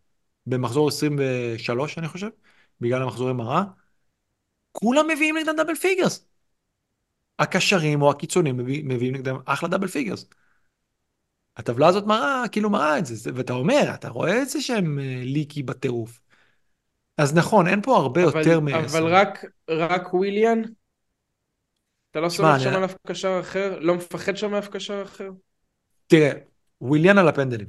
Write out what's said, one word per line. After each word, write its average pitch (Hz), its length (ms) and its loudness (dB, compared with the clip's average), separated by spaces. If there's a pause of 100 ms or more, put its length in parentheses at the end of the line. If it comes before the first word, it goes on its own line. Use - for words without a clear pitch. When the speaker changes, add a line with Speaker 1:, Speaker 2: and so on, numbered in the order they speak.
(460)
Speaker 1:
במחזור 127 420 0
עשרים 147 320 -2
ושלוש, 123 800 -4
אני 165 100 -6
חושב, 185 220 -10 (520)
בגלל 123 200 0
המחזורים 127 400 -4
הרע. 139 220 0 (1080)
כולם 269 360 2
מביאים 311 300 0
נגדם 320 200 -2
דאבל 311 180 -2
פיגרס. 359 500 0 (1160)
הקשרים 151 640 0
או 143 100 6
הקיצונים 143 460 0
מביא-, 135 260 -6
מביאים 127 320 -2
נגדם 131 200 -6 (100)
אחלה 151 240 -4
דאבל 190 180 -2
פיגרס. 196 380 -6 (1300)
הטבלה 123 300 2
הזאת 196 180 4
מראה, 247 460 0
כאילו 214 180 0
מראה 151 300 0
את 160 60 -2
זה, 120 100 -10
זה, 120 200 -10
ואתה 123 180 -6
אומר, 160 400 2
אתה 123 160 -12
רואה 160 320 -2
את 277 80 -6
זה 311 120 -6
שהם, 180 380 -2
אה, 131 260 -8
ליקי 143 380 -4
בטירוף. 123 560 -6 (1000)
אז 147 180 2
נכון, 175 320 6
אין 196 140 0
פה 247 160 2
הרבה 147 260 2
Speaker 2:
אבל, 156 160 4
Speaker 1:
יותר 165 180 6
Speaker 2:
אבל 151 140 0
Speaker 1:
מעשר. 160 360 0
Speaker 2:
רק, 196 380 2 (240)
רק 165 440 -2
וויליאן? 202 480 2 (1500)
אתה 156 80 -4
לא 170 100 0
Speaker 1:
שמע, 170 160 0
Speaker 2:
סומך 151 100 8
Speaker 1:
אני 131 80 0
Speaker 2:
שם 131 140 0
על 190 80 0
אף 185 100 -8 (120)
קשר 185 320 -2
אחר? 190 400 -6
לא 175 160 2
מפחד 175 420 -6
שם 208 140 -4
מאף 202 160 -4
קשר 202 360 -8
אחר? 196 260 -14 (760)
Speaker 1:
תראה, 151 240 6 (500)
וויליאן 156 360 4
על 185 100 8
הפנדלים. 123 420 0